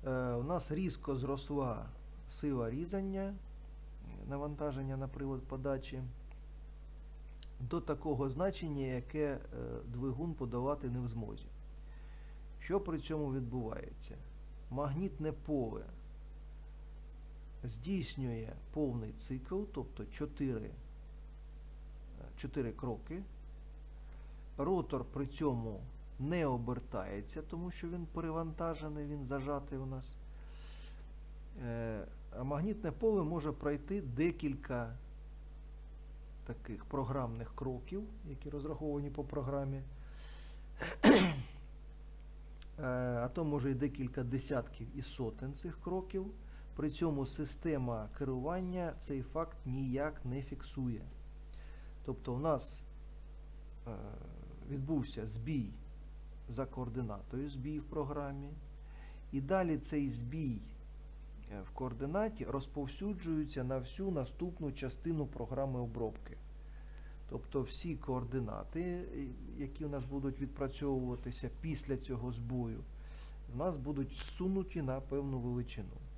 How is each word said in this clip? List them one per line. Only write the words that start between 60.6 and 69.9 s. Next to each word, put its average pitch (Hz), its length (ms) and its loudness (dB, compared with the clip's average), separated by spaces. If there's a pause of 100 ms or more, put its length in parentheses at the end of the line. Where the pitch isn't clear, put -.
е, 101 100 -4
в 92 80 -6
координаті 135 760 2
розповсюджується 151 1160 0
на 131 140 4
всю 185 340 0
наступну 156 600 0
частину 147 560 2
програми 127 520 0
обробки. 113 580 -2 (920)
Тобто 135 320 0
всі 147 340 0
координати, 120 880 0
е, 147 460 -2 (300)
які 143 280 -2
у 147 40 0
нас 135 160 0